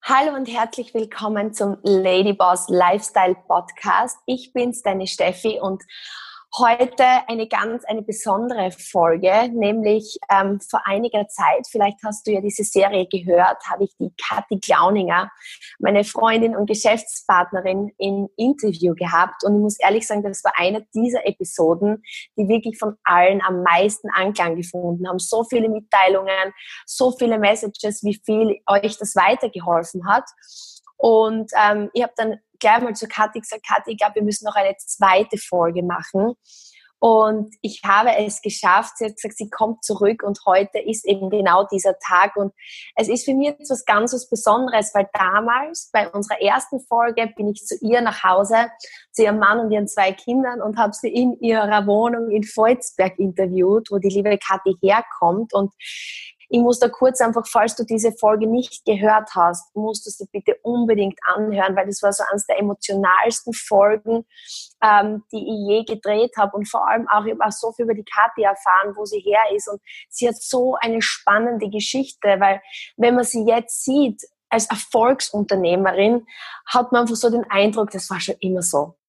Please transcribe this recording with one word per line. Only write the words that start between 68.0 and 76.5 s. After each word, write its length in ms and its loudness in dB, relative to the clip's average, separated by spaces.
Kathi 380 0
erfahren, 540 2
wo 80 -8
sie 160 -6
her 220 2
ist. 140 -4
Und 120 -10
sie 180 -4
hat 160 -4
so 380 0
eine 200 -2
spannende 720 0
Geschichte, 720 -2
weil 200 2
wenn 180 4
man 80 2
sie 240 -4
jetzt 380 -2
sieht, 360 0
als 180 0
Erfolgsunternehmerin, 1600 0